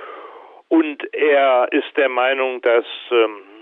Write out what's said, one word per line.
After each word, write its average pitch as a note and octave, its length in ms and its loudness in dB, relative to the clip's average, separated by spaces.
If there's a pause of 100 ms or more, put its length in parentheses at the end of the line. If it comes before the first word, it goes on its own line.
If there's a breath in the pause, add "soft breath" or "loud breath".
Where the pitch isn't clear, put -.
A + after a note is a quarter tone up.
(680 loud breath)
Und D#3 340 0 (100)
er C#3 580 2
ist - 280 -2
der C#3 100 2
Meinung, B2+ 540 -2
dass, A#2 240 2 (240)
ähm, G#2+ 320 2 (200)